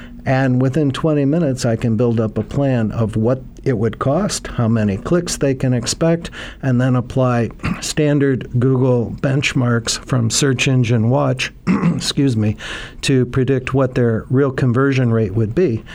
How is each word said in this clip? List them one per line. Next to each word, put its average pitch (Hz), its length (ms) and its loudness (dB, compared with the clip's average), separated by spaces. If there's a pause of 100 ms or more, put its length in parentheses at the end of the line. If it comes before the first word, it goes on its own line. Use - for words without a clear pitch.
(260)
and 131 340 2
within 135 300 2
twenty 147 340 0
minutes, 139 400 0
I 113 120 2
can 113 200 0
build 117 240 2
up 107 160 -2
a 110 60 -2
plan 127 500 0
of 110 240 -2
what 120 240 0 (220)
it 127 160 0
would 107 220 -2
cost, 165 480 -2
how 120 200 -2
many 107 300 0
clicks 170 400 -2
they 139 160 0
can 131 180 0
expect, 165 580 -2 (300)
and 127 180 2
then 127 160 2
apply 123 560 0 (140)
<clears throat> - 160 -2
standard 139 720 0 (100)
Google 127 520 2
benchmarks 127 920 0
from 120 240 0
Search 135 400 0
Engine 120 400 2
Watch, 135 520 0
<clears throat> - 60 -8 (280)
excuse 135 420 0
me, 107 180 0 (460)
to 131 260 2
predict 127 460 0
what 131 220 2
their 117 340 2
real 135 240 2
conversion 131 580 2
rate 110 220 2
would 110 220 0
be. 139 280 0 (120)